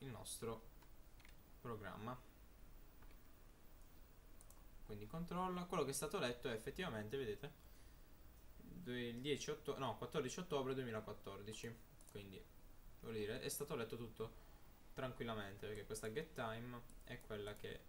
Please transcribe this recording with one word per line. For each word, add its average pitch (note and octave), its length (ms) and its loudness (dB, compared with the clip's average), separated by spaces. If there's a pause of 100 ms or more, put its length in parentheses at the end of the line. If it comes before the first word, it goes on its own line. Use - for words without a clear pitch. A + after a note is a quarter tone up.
il C3+ 80 -4
nostro A2+ 520 0 (960)
programma. G#2+ 560 -2 (2750)
Quindi G#2+ 220 -4
controlla, F3+ 580 4
quello F3+ 200 8
che B2+ 60 4
è C#3 40 4
stato D#3 240 4
letto B2+ 320 6
è - 20 4
effettivamente, A2+ 640 2
vedete, C3+ 360 2 (1300)
il A#2+ 380 2
dieci C#3 260 6
otto-, D3 300 2
no, B2 180 4
quattordici C3 420 2
ottobre C#3 360 6
duemilaquattordici, A2 1000 0 (360)
quindi G2+ 340 -6 (560)
vuol A2+ 140 0
dire G#2 260 4
è - 80 2
stato C#3+ 260 2
letto A#2 220 4
tutto A2+ 380 0 (580)
tranquillamente, A2+ 720 0
perché G#2 200 0
questa A2 260 0
get G#2+ 220 2
time A#2+ 440 0 (260)
è B2 180 -4
quella G#2 340 0
che - 320 -2